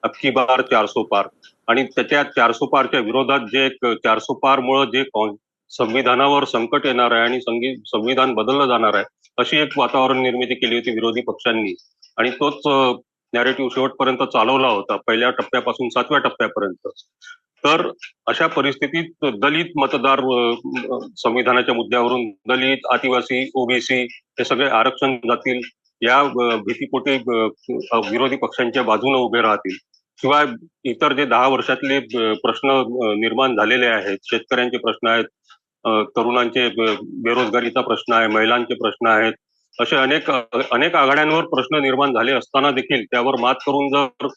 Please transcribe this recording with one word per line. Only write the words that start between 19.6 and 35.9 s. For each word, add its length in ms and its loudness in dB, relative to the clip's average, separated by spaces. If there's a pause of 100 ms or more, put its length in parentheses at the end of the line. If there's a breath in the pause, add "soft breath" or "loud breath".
मतदार, 440 2
अ, 340 2 (400)
अ, 40 -4 (180)
संविधानाच्या 580 2
मुद्द्यावरून 560 0
दलित, 480 -2 (120)
आदिवासी, 640 0
ओबीसी 480 0 (100)
हे 320 -8
सगळे 240 0
आरक्षण 480 2
जातील 440 -2 (420)
या, 180 4
अ, 360 0
भीतीपोटी, 560 -4
अ, 360 0 (440)
अ, 80 2 (100)
विरोधी 260 0
पक्षांच्या 460 -2
बाजूने 360 2
उभे 220 0
राहतील. 360 0 (420)
शिवाय 280 2 (380)
इतर 280 0
जे 120 0
दहा 240 4
वर्षातले, 480 0
अ, 360 -2
प्रश्न, 380 -2
अ, 440 0
निर्माण 420 0
झालेले 300 2
आहेत, 360 0
शेतकऱ्यांचे 560 -2
प्रश्न 300 -2
आहेत, 160 2 (600 soft breath)
अ, 40 0
तरुणांचे, 800 0